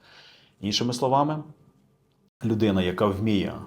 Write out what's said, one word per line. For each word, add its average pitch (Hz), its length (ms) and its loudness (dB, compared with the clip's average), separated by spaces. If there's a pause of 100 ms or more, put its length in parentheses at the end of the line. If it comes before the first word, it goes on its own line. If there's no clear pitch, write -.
(600)
Іншими 120 340 -2
словами, 143 500 0 (1000)
людина, 107 360 2
яка 90 240 0
вміє 98 480 0 (140)